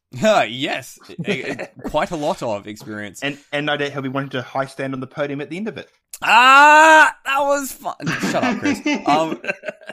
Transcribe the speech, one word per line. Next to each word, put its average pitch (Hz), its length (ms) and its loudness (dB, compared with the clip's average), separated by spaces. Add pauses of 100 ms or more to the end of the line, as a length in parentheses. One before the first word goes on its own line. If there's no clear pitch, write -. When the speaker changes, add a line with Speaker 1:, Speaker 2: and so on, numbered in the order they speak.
Speaker 1:
<laughs> - 80 -20
Yes, 135 840 -2 (300)
a, 131 240 -4
a, - 180 -10 (200)
quite 160 240 -4
a 175 40 -6
lot 151 260 -4
of 104 260 -6
experience. 107 560 -14
Speaker 2:
And, 143 120 -6 (160)
and 147 140 -4
no 147 100 -2
doubt 143 140 -4
he'll 139 120 -8
be 135 60 -8
wanting 135 220 -6
to 131 120 -6
high 135 240 -6
stand 135 280 -10
on 131 60 -10
the 127 80 -12
podium 143 320 -8
at 135 100 -12
the 160 60 -10
end 214 100 -8
of 165 100 -10
it. - 140 -16 (320)
Speaker 1:
Ah, 285 920 8 (100)
that 277 160 -2
was 277 320 -2
fun. - 240 -12 (100)
Shut - 380 -4
up, 247 160 -4
Chris. 294 200 -4 (140)
Speaker 3:
<laughs> 220 120 -6
Speaker 1:
Um, 160 360 0 (500)